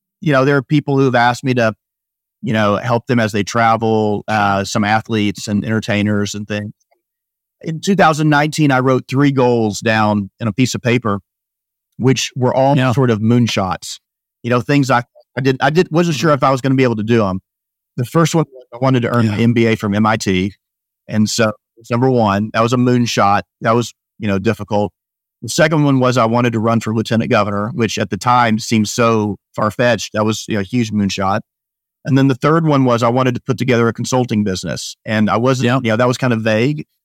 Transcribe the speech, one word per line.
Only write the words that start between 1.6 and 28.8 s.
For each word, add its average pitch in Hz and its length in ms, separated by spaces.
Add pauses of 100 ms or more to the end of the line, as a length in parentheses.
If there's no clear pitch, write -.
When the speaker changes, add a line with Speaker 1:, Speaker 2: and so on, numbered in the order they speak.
Speaker 1:
you 120 100
know, 104 240
help 120 300
them 120 140
as 107 120
they 104 100
travel, 110 840
uh, 101 360
some 107 200
athletes 104 640
and 101 160
entertainers 104 680
and 104 140
things. 104 240 (880)
In 160 180
two 190 160
thousand 160 320
nineteen, 147 420
I 127 100
wrote 127 280
three 139 240
goals 120 480
down 107 500 (100)
in 117 60
a 107 60
piece - 220
of 110 80
paper, 120 380 (760)
which 131 400
were 123 180
all 135 220
Speaker 2:
Yeah. 127 160
Speaker 1:
sort 127 180
of 107 80
moonshots. 107 800 (460)
You 120 60
know, 123 100
things 143 300
I, 120 120 (340)
I 127 40
didn't, 135 220
I 139 80
did, 170 200
wasn't 165 260
sure 156 160
if 135 120
I 135 60
was 135 100
gonna 135 160
be 131 80
able 117 120
to 107 60
do 110 240
'em. 95 140 (560)
The 127 80
first 160 300
one 156 180
was - 200
I 120 80
wanted 131 220
to 117 60
earn 117 180
Speaker 2:
Yeah. 98 80
Speaker 1:
an 92 60
M 117 140
B 117 120
A 113 80
from 104 200
M 107 120
I 110 100
T. 98 380 (540)
And 107 200
so 110 240 (240)
it's 113 140
number 120 180
one. 107 440
That 113 80
was 117 120
a 131 40
moonshot. 120 640 (200)
That 113 100
was, 117 200 (280)
you 107 80
know, 98 100
difficult. 104 540 (500)
The 120 60
second 156 360
one 135 140
was 127 180
I 117 100
wanted 120 260
to 113 80
run 113 200
for 110 140
lieutenant 110 360
governor, 104 440
which 113 240
at 107 120
the 104 60
time 120 440
seemed 107 280